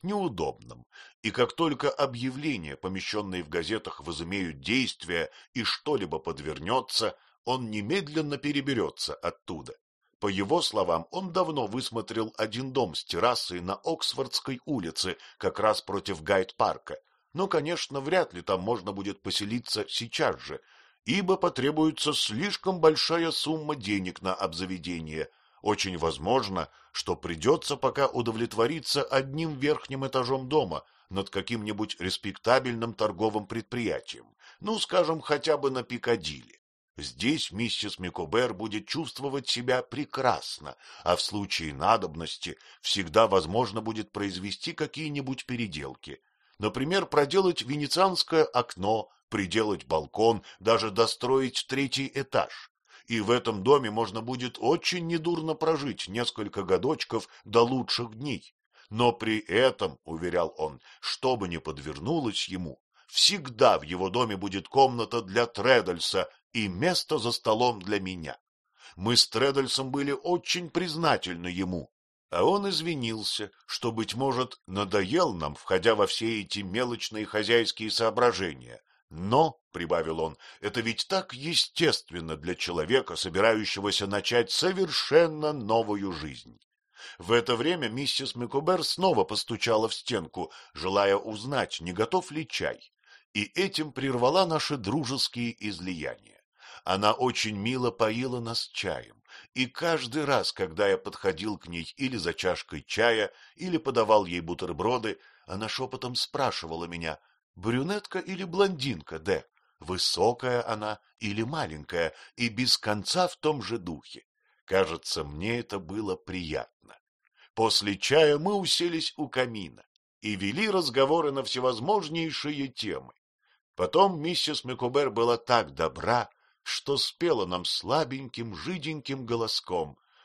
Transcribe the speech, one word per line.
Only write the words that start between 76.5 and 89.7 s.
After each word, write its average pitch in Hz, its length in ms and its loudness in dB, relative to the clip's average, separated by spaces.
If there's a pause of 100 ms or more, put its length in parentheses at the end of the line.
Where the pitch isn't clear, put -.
мелочные 107 640 -4
хозяйские 110 640 2
соображения. 92 920 0 (280)
"Но", — 113 500 2 (120)
прибавил 82 480 -2
он, — 80 160 -2 (240)
"это 104 200 -4
ведь 113 280 -4
так 190 260 -2
естественно 123 1000 -2
для 82 180 -4
человека, 87 600 0
собирающегося 98 920 2
начать 104 460 0
совершенно 156 1000 2
новую 104 600 0
жизнь". 69 480 -12 (580)
В 90 140 0
это 120 240 6
время 143 320 0
миссис 131 480 -4
Микобер 143 480 0
снова 165 400 4
постучала 107 640 2